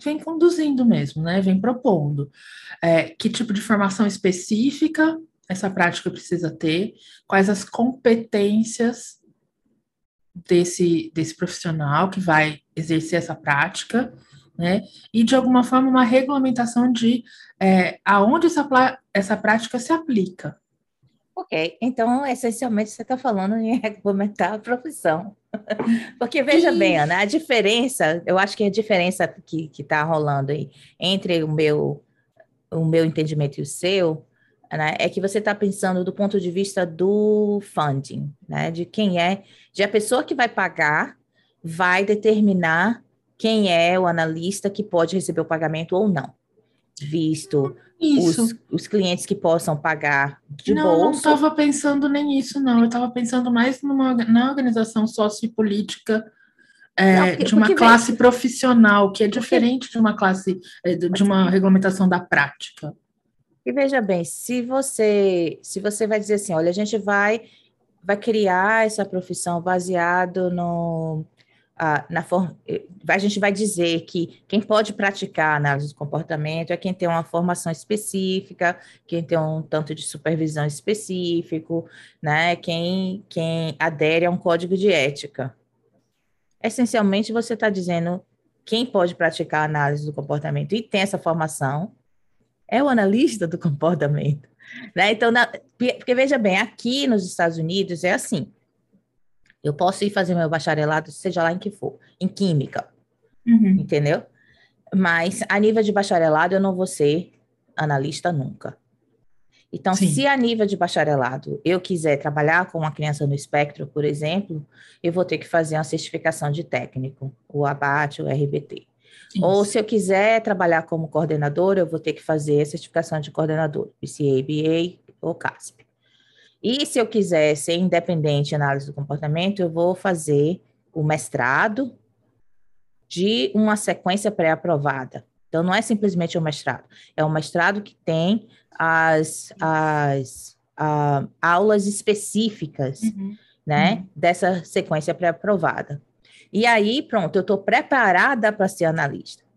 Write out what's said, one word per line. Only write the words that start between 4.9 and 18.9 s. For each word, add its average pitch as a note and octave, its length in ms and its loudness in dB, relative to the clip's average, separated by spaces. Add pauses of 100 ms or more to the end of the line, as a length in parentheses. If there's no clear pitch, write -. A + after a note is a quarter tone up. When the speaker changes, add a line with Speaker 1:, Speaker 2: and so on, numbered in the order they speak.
Speaker 1:
essa F#3+ 200 -4
prática F3+ 420 -2
precisa E3+ 400 -6
ter, E3 420 -2 (340)
quais G3 220 4
as G3+ 140 -2
competências A3+ 1500 0 (1300)
desse, F3 680 2
desse D#3+ 220 -4
profissional D#3+ 720 -2
que F#3+ 100 -6
vai D#3 400 2 (160)
exercer D#3+ 420 -2
essa E3 160 -4
prática, E3 800 -2 (420)
né? F3+ 280 0 (280)
E, A#3 120 2
de A#3 120 4
alguma B3 280 4
forma, C4 260 2
uma B3+ 140 4
regulamentação B3+ 880 2
de, A#3 320 2 (360)
é, F#3 460 4
aonde G#3 400 4
essa D#4+ 180 2
pla-, B3+ 360 2 (120)